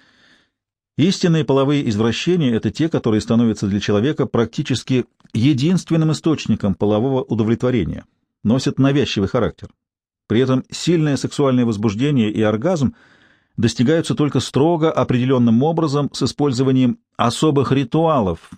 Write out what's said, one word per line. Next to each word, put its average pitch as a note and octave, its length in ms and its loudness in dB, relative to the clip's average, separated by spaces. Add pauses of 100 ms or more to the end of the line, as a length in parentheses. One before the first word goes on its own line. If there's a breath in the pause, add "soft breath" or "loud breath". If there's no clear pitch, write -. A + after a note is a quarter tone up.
(960 soft breath)
Истинные E3 480 2
половые C#3 420 0
извращения — A#2 680 0
это A2 160 -2
те, D#3 200 -2
которые G#2+ 320 0
становятся A2+ 460 0
для G2+ 120 0
человека A#2+ 460 0
практически A#2+ 800 -2 (280)
единственным D#3 760 0
источником A2+ 640 -2
полового A2+ 480 0
удовлетворения, A2+ 840 -2 (380)
носят C3 340 0
навязчивый C3+ 520 0
характер. G2 400 -4 (580)
При G#2+ 120 2
этом B2+ 320 2
сильное D#3 460 0
сексуальное B2+ 480 0
возбуждение A2+ 680 0
и G#2 100 -2
оргазм A#2+ 540 0 (600 soft breath)
достигаются C#3 580 0
только C#3+ 260 -2
строго D#3+ 520 0
определённым B2 720 2
образом D3+ 500 -2
с - 100 -6
использованием C3 760 0 (160)
особых C3+ 560 0
ритуалов, C3+ 880 -2